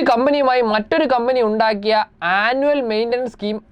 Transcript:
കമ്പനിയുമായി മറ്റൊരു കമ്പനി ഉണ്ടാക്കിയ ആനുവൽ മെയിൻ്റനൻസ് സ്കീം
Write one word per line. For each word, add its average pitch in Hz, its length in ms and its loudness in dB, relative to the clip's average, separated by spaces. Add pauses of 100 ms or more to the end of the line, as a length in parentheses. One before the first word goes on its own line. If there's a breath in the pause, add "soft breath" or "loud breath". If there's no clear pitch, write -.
കമ്പനിയുമായി 254 520 2 (100)
മറ്റൊരു 285 400 0
കമ്പനി 247 280 0 (100)
ഉണ്ടാക്കിയ 220 440 0 (460)
ആനുവൽ 269 400 0 (100)
മെയിൻ്റനൻസ് 233 460 -4
സ്കീം 208 200 -6 (160)